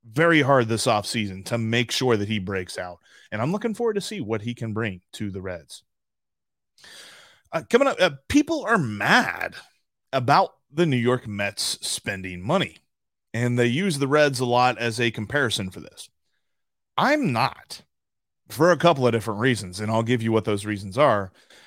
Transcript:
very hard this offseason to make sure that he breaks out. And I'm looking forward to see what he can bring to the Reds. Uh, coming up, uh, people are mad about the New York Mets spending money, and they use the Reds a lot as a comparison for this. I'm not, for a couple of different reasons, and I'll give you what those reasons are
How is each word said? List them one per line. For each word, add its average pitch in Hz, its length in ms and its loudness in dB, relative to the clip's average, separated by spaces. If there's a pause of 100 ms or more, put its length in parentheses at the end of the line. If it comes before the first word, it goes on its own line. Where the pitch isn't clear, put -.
very 151 360 4
hard 131 260 4
this 110 180 0
offseason 104 600 -2
to 120 120 -2
make 117 320 0
sure 123 280 2
that 101 100 -4
he 110 100 -2
breaks 92 400 -6
out. 90 220 -10 (320)
And 107 100 -6
I'm 147 120 0
looking 214 200 -4
forward 226 200 -2
to 202 80 -4
see 208 180 -10
what 110 220 -4
he 117 120 -6
can 113 200 -8
bring 104 260 -6 (140)
to 104 180 -8
the 95 100 -10
Reds. 90 420 -14 (1700)
Uh, - 160 -4
coming 269 180 6
up, 254 140 0
uh, 180 80 6 (180)
people 294 380 2
are 220 120 2
mad 104 800 0 (560)
about 135 400 2 (180)
the 160 160 0
New 139 120 2
York 120 280 0
Mets 101 560 -6
spending 92 640 -8
money, 160 340 -2 (540)
and 120 240 0
they 120 100 4
use 151 300 0
the 135 120 -2
Reds 143 320 2
a 131 40 0
lot 123 320 2
as 117 220 -4
a 117 120 2
comparison 113 580 -4
for 90 100 -14
this. - 300 -20 (880)
I'm 254 340 2
not, - 500 -4 (680)
for 165 220 4
a 160 60 4
couple 139 300 4
of 113 60 4
different 107 260 -4
reasons, 101 400 -2
and 107 100 -4
I'll 113 140 2
give 117 180 0
you 113 120 0
what 110 100 2
those 104 220 -2
reasons 104 320 -6
are 107 340 2 (360)